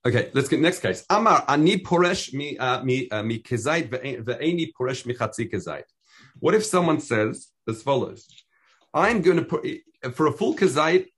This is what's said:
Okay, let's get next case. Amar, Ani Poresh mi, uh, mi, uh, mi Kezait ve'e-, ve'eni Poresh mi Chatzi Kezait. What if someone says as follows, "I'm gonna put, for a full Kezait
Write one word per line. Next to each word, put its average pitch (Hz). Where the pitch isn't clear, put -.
Okay, 117
let's 135
get 151
next 175
case. 95
Amar, 202
Ani 156
Poresh 175
mi, 143
uh, 127
mi, 131
uh, 107
mi 113
Kezait 131
ve'e-, 123
ve'eni 156
Poresh 127
mi 123
Chatzi -
Kezait. 80
What 175
if 214
someone 175
says -
as 110
follows, -
"I'm 196
gonna 170
put, -
for 156
a 151
full 247
Kezait 165